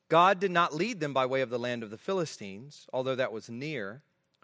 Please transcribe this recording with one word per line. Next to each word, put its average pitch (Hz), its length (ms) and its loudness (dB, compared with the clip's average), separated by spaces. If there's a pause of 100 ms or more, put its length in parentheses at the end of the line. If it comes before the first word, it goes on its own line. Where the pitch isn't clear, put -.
God 180 320 6
did 185 120 -2
not 170 220 2
lead 190 280 -4
them 147 120 -2
by 131 120 4
way 131 160 0
of 127 80 -2
the 120 100 -4
land 120 240 -4
of 107 60 -10
the 110 80 -12
Philistines, 139 960 -6
although 131 220 -2
that 120 180 -2
was 110 160 -10
near. 120 540 -8 (400)